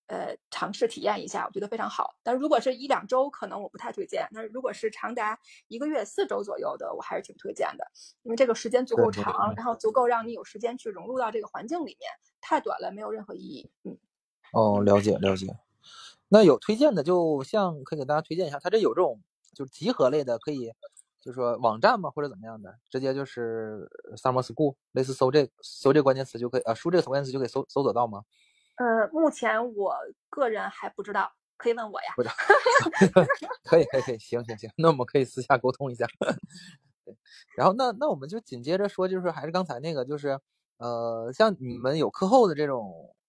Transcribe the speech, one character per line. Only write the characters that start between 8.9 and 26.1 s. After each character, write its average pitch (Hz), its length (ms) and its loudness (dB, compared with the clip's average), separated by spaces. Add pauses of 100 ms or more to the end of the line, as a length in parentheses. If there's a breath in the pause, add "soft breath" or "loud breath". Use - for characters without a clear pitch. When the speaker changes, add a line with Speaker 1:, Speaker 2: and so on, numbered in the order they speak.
Speaker 1:
够 220 140 6
长， 101 140 -4
Speaker 2:
对， - 80 -2
对， 196 180 0
对。 - 60 -6
Speaker 1:
然 226 100 -8
后 240 100 -2
足 220 160 0
够 247 140 4
让 233 200 0
你 233 60 -8
有 208 100 -12
时 - 160 -18
间 233 200 -6
去 - 100 -14
融 180 180 -12
入 254 120 -6
到 233 120 -2
这 226 120 -4
个 208 60 -12
环 - 200 -10
境 339 120 -4
里 277 200 -10
面， - 100 -10 (300)
太 - 200 -2
短 - 200 -6
了 165 120 -8
没 202 100 -14
有 214 80 -8
任 214 140 -8
何 202 100 -16
意 - 60 -14
义。 - 300 -16 (140)
嗯。 131 140 -12 (540)
Speaker 2:
哦， 107 280 4
Speaker 1:
嗯。 101 60 2
Speaker 2:
了 101 160 8
解， 104 160 2
了 95 180 2
解。 95 120 -6 (800 loud breath)
那 214 140 10
有 151 160 10
推 - 180 -2
荐 277 180 4
的， 160 80 0
就 160 400 2
像 170 420 -2
可 - 100 -12
以 156 40 -6
给 139 80 -6
大 147 80 0
家 156 80 0
推 160 120 -10
荐 175 120 -2
一 143 40 -6
下， 143 80 -8
它 180 120 -6
这 214 80 4
有 147 160 2
这 170 80 2
种 123 180 -2 (360)
就 139 80 -8
是 135 80 -10
集 185 180 -4
合 143 200 4
类 147 120 2
的， 120 160 -4
可 151 140 -6
以 123 180 -8 (500)
就 131 120 -12
是 - 20 -16
说 120 240 0
网 113 220 2
站 226 180 4
吗？ 160 160 -6
或 151 80 -4
者 147 60 -4
怎 160 100 -16
么 143 80 -16
样 110 160 -14
的， 104 160 -18 (120)
直 131 100 -4
接 135 140 -2
就 139 100 -6
是 113 640 -8 (280)
summer 127 260 2
school， 139 340 -2 (160)
类 131 100 0
似 131 120 -4
搜 131 180 4
这， 143 160 4 (140)
搜 - 300 2
这 151 100 6
关 135 120 4